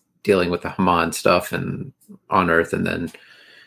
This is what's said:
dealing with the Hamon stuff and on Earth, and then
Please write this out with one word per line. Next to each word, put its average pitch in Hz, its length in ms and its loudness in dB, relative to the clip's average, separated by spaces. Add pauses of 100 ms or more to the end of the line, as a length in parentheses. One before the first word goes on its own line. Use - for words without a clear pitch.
(220)
dealing 90 280 2
with 87 100 -2
the - 80 -8
Hamon 85 440 2
stuff - 380 2
and 92 440 -6 (340)
on 92 220 0
Earth, 82 240 2
and 90 120 -2
then 85 240 -4 (560)